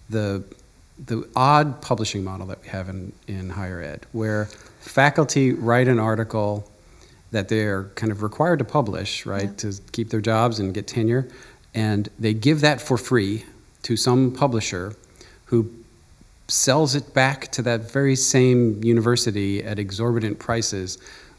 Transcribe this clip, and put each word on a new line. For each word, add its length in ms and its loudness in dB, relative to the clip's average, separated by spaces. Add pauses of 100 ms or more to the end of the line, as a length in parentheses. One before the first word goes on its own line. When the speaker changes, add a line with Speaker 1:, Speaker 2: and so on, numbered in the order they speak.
Speaker 1:
the, 320 -2 (640)
the 280 -4
odd 460 4
publishing 420 -2
model 240 -8
that 140 -12
we 80 -20
have 180 -8
in, 240 -10 (160)
in 220 -8
higher 320 -8
ed, 320 -12
where 320 -2 (340)
faculty 720 2
write 380 2
an 100 4
article 640 -2 (680)
that 180 -4
they're 340 0 (120)
kind 180 -4
of 100 -8
required 360 0
to 60 0
publish, 600 -4
right, 240 -4
Speaker 2:
Yeah. 220 -8
Speaker 1:
to 20 -8 (180)
keep 180 -6
their 120 -2
jobs 400 2
and 120 -2
get 140 -8
tenure, 400 0 (480)
and 320 0 (100)
they 160 0
give 280 2
that 180 4
for 180 0
free 460 0 (380)
to 160 -2
some 340 4
publisher 640 -2 (520)
who 220 0 (800)
sells 480 2
it 180 -4
back 380 2
to 120 -6
that 280 -2
very 240 2
same 640 4
university 840 2
at 140 -6
exorbitant 600 -2
prices, 580 -4 (420)